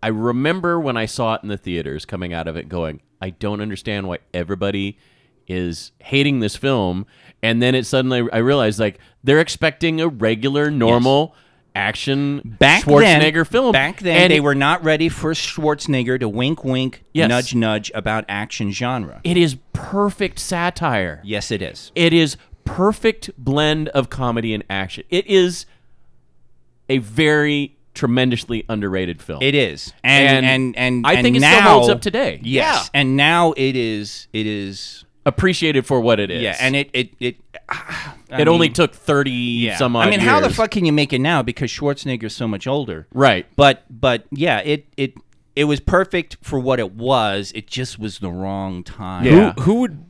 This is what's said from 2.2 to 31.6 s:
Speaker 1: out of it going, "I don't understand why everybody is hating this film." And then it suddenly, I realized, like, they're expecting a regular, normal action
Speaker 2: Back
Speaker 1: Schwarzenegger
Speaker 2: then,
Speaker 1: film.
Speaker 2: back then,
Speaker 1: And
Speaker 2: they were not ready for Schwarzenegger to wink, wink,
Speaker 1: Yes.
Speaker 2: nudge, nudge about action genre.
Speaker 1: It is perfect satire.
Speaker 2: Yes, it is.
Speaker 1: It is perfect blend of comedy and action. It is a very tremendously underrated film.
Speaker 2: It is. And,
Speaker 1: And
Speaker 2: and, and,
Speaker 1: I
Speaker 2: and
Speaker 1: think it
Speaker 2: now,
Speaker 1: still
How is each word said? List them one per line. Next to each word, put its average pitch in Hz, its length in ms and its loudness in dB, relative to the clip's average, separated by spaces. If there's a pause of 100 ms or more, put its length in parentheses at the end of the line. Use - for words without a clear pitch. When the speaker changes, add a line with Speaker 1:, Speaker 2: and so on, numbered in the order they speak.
Speaker 1:
out 82 160 -6
of 80 80 -8
it 82 100 -12
going, 80 320 -8 (220)
"I 92 100 -8
don't 104 300 -6
understand 101 460 -8
why 87 100 -6 (160)
everybody 98 640 -4 (500)
is 90 520 -6
hating 139 420 0
this 107 160 -2
film." 104 480 -2 (360)
And 113 200 0
then 127 140 2
it 127 100 -2
suddenly, 127 480 0
I 113 60 0
realized, 117 400 2
like, 107 200 -2 (240)
they're 143 160 4
expecting 160 640 -2
a 165 80 0
regular, 131 600 0
normal 131 640 2 (400)
action 139 680 -4 (180)
Speaker 2:
Back 151 240 6
Speaker 1:
Schwarzenegger 151 500 6
Speaker 2:
then, 160 120 2
Speaker 1:
film. 240 260 0
Speaker 2:
back 143 300 0
then, 175 220 4
Speaker 1:
And 180 100 6
Speaker 2:
they 151 80 4
were 143 140 2
not 151 280 0
ready 156 260 2
for 156 240 -4
Schwarzenegger 143 880 -2
to 123 100 -4
wink, 123 360 -4
wink, 131 380 -4 (100)
Speaker 1:
Yes. 160 160 2
Speaker 2:
nudge, 123 260 -2
nudge 110 400 -2
about 110 320 -4
action 101 440 -6
genre. 120 520 -6
Speaker 1:
It 175 140 0
is 160 180 2 (160)
perfect 202 680 -4
satire. 131 840 -4
Speaker 2:
Yes, 104 260 -8
it 101 120 -4
is. - 340 -12
Speaker 1:
It 170 180 4
is 160 220 2 (300)
perfect 208 720 -2
blend 151 520 -2
of 131 200 -2
comedy 117 440 -4
and 104 160 -6
action. 95 400 -8
It 175 180 -2
is 180 380 2 (1200)
a 135 100 0
very 147 760 0 (180)
tremendously 120 760 -2
underrated 92 520 -4
film. 76 200 -10
Speaker 2:
It 139 140 2
is. 98 380 -2 (100)
And, 139 240 6
Speaker 1:
And 135 180 4
Speaker 2:
and, 131 320 0
and, 123 300 0
Speaker 1:
I 156 60 4
Speaker 2:
and 127 100 2
Speaker 1:
think 123 140 4
it 131 40 4
Speaker 2:
now, 160 180 6
Speaker 1:
still 196 140 6